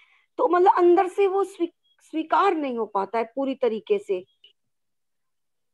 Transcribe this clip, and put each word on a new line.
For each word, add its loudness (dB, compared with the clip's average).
तो 0
मतलब 4
अंदर 4
से 0
वो -2
स्वी-, -10
स्वीकार 0
नहीं -4
हो -4
पाता -4
है -2
पूरी -6
तरीके -2
से। -6